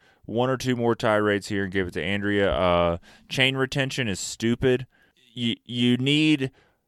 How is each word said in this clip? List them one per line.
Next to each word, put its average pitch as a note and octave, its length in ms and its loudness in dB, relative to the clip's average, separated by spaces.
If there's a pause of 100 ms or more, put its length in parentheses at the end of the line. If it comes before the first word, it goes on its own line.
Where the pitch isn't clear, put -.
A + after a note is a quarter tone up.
(260)
one A#2+ 260 -2
or C3 40 0
two B2+ 200 -2
more A#2 180 0
tirades G#2 540 0
here G2 160 -2
and F#2 100 -6
give F#2 140 0
it F2+ 60 -10
to F2 100 -4
Andrea. G2+ 500 0
Uh, F2 440 2 (300)
chain C3 300 0
retention C3 500 -2
is F#2 120 -4
stupid. B2+ 680 0 (480)
You, A#2 220 -2 (100)
you B2 320 2
need C#3+ 540 2 (360)